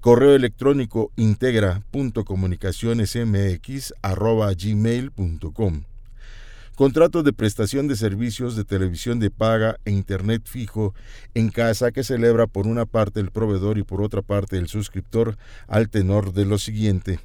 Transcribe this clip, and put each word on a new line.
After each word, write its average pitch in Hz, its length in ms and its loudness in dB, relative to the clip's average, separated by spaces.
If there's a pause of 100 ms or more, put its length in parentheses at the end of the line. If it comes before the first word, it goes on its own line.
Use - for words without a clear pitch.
correo 123 340 8
electrónico 127 800 0
integra 107 720 2
punto 123 360 -4
comunicaciones 98 880 -2
M 101 380 0
X 131 480 -10
arroba 104 520 0
gmail 107 580 0
punto 82 420 -6
com. 85 300 -2 (920)
Contrato 156 480 4
de 143 80 4
prestación 113 560 0
de 139 80 0
servicios 113 640 -2
de 104 80 -4
televisión 95 560 -2
de 101 100 0
paga 110 540 0
e 104 60 -4
internet 98 540 -2
fijo 110 480 -6 (400)
en 113 160 2
casa 117 440 0
que 135 100 -4
celebra 117 420 4
por 101 220 -2
una 113 180 0
parte 107 360 0
el 92 100 -2
proveedor 104 460 0
y 101 60 -2
por 95 180 -4
otra 104 200 -2
parte 95 360 -2
el 87 100 -2
suscriptor 110 720 -2 (300)
al 110 220 2
tenor 98 440 2
de 101 120 2
lo 101 120 2
siguiente. 101 680 0